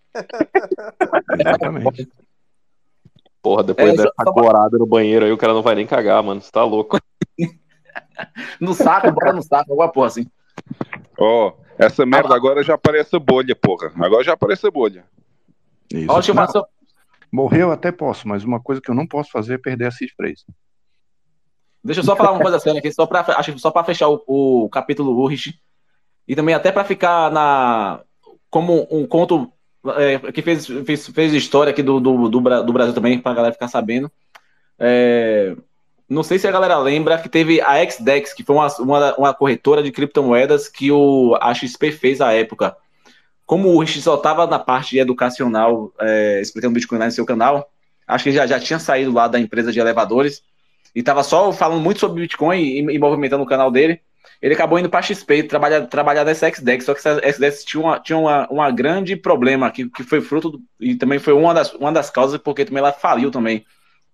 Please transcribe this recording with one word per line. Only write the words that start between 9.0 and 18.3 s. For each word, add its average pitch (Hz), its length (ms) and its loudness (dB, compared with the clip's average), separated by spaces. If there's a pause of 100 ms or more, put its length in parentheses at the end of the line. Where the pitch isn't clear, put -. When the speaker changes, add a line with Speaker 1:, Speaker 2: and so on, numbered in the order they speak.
Speaker 3:
bota 180 200 0
no 180 100 -6
saco, 143 300 0
alguma 160 180 2
porra 131 160 2
assim. 117 200 -6 (920)
Speaker 4:
Ó, 110 340 2 (240)
essa 110 300 4
merda 135 220 2
Speaker 3:
Ah - 20 -6
lá. 127 60 6
Speaker 4:
agora 135 260 2
já 151 160 0
parece 151 400 0
bolha, 131 360 0
porra. 85 460 -4
Agora 101 240 4
já 165 120 0
parece 202 340 -2
bolha. 110 340 -4 (880)
Speaker 1:
Isso. 80 180 -6
Speaker 3:
Ó, 143 40 4
deixa 180 160 0
eu 190 40 0
Speaker 1:
Não, - 120 2
Speaker 3:
falar - 60 -10
só 202 140 -2 (640)
Speaker 1:
morrer 135 320 0
eu 175 100 0
até 175 180 -4
posso, 139 380 -8
mas 101 160 -6